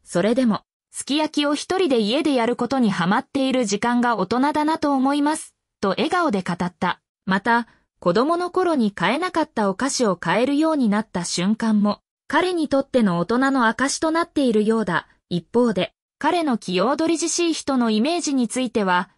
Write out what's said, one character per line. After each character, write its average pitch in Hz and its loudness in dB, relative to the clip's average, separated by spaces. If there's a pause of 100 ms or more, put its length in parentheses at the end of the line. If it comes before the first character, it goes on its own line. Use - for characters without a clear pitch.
そ - -2
れ 220 2
で 262 2
も、 208 0 (300)
す - -12
き 277 -2
焼 311 0
き 294 -2
を 294 0
一 359 -4
人 370 2
で 254 2
家 226 0
で 294 2
や 233 2
る 240 0
こ 247 -2
と 277 -2
に 226 2
ハ 180 -2
マ 214 2
っ - -8
て 262 -2
い - -2
る 254 2
時 202 -2
間 240 0
が 240 2
大 180 -2
人 269 0
だ 302 0
な 320 0
と 294 0
思 269 2
い 285 0
ま 302 0
す、 - -14 (260)
と 196 0
笑 233 0
顔 349 2
で 202 -2
語 175 -4 (100)
っ 180 -6
た。 - -4 (240)
ま 196 0
た、 233 0 (320)
子 175 0
供 285 2
の 349 -4
頃 349 0
に 220 2
買 240 -2
え - -4
な 359 -4
か 330 -2
っ 302 -4
た 202 -2
お - -2
菓 254 -4
子 254 -2
を 190 0
買 185 -2
え - 0
る 285 0
よ 320 2
う 311 -2
に 240 2
な 202 0
っ 220 -6
た 175 -6
瞬 190 -2
間 220 0
も、 208 -2 (260)
彼 359 0
に 320 -2
と 269 2
っ 269 -4
て 254 2
の 180 2
大 170 0
人 226 -2 (120)
の 269 2
証 254 0
と 320 0
な 330 0
っ - -20
て 294 0
い 240 2
る 214 2
よ 220 0
う 214 -2
だ。 170 -2 (200)
一 175 -6
方 233 2
で、 180 -4 (240)
彼 330 0
の 247 0
気 180 -4
躍 277 0
り 330 0
じ 330 -4
し 339 0
い 311 0
人 277 -2
の 240 2
イ 214 2
メ 311 0
ー 330 -4
ジ 285 -2
に 247 0
つ 254 -4
い 254 -2
て 220 0
は、 180 0